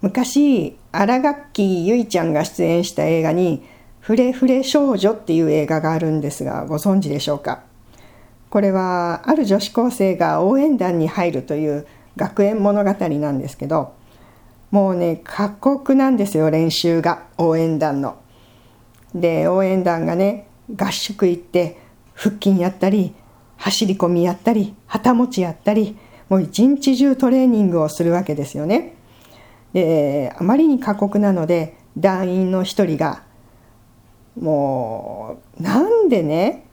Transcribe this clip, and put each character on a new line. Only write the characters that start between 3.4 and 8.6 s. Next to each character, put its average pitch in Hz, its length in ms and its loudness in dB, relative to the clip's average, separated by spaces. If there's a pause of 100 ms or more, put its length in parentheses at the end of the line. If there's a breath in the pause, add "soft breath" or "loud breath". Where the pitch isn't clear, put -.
フ 220 160 -2
レ 254 160 2
フ 254 160 0
レ 262 160 2
少 269 320 2
女 196 160 2
っ - 20 -2
て 214 180 -6
い 160 80 2
う 160 100 2
映 151 140 2
画 156 160 -2
が 160 120 -2
あ 160 60 -2
る 160 120 -2
ん 156 100 0
で 143 100 -4
す - 140 -8
が、 139 220 -6
ご 147 100 -6
存 190 220 2
知 185 100 -2
で 143 120 -4
し 151 100 -4
ょ 143 60 -2
う - 20 -8
か？ - 240 -8 (880 soft breath)
こ 208 100 2